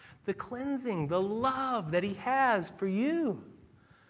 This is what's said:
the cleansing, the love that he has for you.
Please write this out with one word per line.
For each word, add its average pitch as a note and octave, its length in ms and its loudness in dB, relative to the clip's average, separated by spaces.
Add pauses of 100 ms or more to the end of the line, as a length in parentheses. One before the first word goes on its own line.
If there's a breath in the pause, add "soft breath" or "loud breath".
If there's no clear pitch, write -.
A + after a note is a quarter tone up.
(260 loud breath)
the G3 80 -2
cleansing, B3 720 -2
the F3 140 2
love A#3 680 0
that F3 120 2
he G3 120 -2
has B3 560 2
for - 140 -6
you. B3 560 0 (680 soft breath)